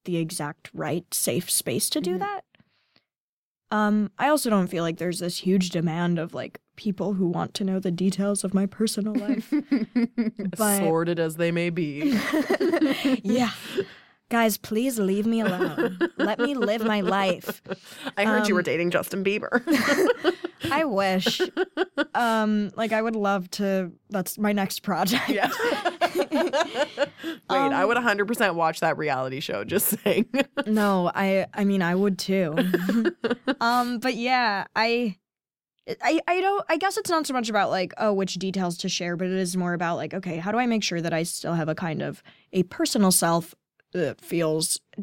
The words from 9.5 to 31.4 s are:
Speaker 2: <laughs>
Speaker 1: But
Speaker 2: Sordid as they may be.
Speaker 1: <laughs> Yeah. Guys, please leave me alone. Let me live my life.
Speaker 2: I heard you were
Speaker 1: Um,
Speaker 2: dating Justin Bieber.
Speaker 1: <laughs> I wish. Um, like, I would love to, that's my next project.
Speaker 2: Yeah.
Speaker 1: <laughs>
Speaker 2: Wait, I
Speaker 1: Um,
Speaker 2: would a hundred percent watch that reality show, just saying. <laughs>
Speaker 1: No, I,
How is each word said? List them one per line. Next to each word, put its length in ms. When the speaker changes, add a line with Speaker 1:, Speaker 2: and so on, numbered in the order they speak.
Speaker 2:
<laughs> 960
Speaker 1:
But 220
Speaker 2:
Sordid 400
as 160
they 160
may 180
be. 480
Speaker 1:
<laughs> 540
Yeah. 280
Guys, 280
please 420
leave 260
me 140
alone. 580
Let 220
me 140
live 300
my 160
life. 640
Speaker 2:
I 80
heard 240
you 60
were 40
Speaker 1:
Um, 60
Speaker 2:
dating 260
Justin 320
Bieber. 420
Speaker 1:
<laughs> 1040
I 120
wish. 560
Um, 640
like, 160
I 100
would 140
love 360
to, 420
that's 280
my 140
next 300
project. 480
Speaker 2:
Yeah. 280
Speaker 1:
<laughs> 580
Speaker 2:
Wait, 920
I 320
Speaker 1:
Um, 60
Speaker 2:
would 100
a 40
hundred 260
percent 280
watch 260
that 160
reality 420
show, 240
just 240
saying. 300
<laughs> 320
Speaker 1:
No, 500
I, 380